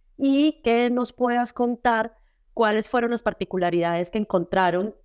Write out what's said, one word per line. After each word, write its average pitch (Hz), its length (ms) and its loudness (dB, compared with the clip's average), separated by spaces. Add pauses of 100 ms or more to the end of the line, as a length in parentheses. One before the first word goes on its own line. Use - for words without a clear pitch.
(160)
y 277 460 2
que 233 260 2
nos 247 240 -2
puedas 240 400 -2
contar 240 640 -2 (380)
cuáles 214 340 2
fueron 233 220 0
las 233 120 -4
particularidades 175 880 -2
que 226 80 -4
encontraron 185 760 0 (100)